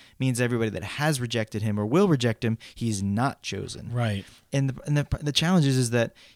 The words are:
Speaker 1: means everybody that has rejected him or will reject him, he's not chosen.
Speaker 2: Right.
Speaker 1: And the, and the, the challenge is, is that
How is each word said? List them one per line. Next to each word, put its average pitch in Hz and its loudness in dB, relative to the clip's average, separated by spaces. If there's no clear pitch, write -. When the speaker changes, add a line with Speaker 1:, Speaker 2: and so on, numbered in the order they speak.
Speaker 1:
means 127 0
everybody 117 0
that 98 -6
has 143 -2
rejected 117 -4
him 104 0
or 104 0
will 170 4
reject 123 2
him, 113 0
he's 110 -4
not 104 -2
chosen. - -10
Speaker 2:
Right. 110 -2
Speaker 1:
And 139 0
the, 131 -10
and 147 2
the, 143 2
the 147 -2
challenge 165 4
is, 135 4
is 123 2
that 117 2